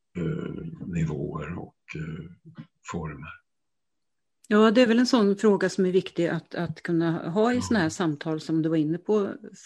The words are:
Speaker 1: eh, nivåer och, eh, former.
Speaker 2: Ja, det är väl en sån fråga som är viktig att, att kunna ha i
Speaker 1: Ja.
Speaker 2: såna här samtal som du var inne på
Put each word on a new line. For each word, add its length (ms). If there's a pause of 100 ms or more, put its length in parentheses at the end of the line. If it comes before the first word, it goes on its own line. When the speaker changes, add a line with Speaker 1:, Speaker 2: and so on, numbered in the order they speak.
(160)
Speaker 1:
eh, 480 (220)
nivåer 720
och, 180 (200)
eh, 340 (600)
former. 400 (1200)
Speaker 2:
Ja, 200
det 120
är 40
väl 120
en 80
sån 300
fråga 320
som 180
är 60
viktig 340
att, 280
att 280
kunna 480
ha 220
i 40
Speaker 1:
Ja. 60
Speaker 2:
såna 180
här 80
samtal 520
som 220
du 60
var 80
inne 220
på 360 (320)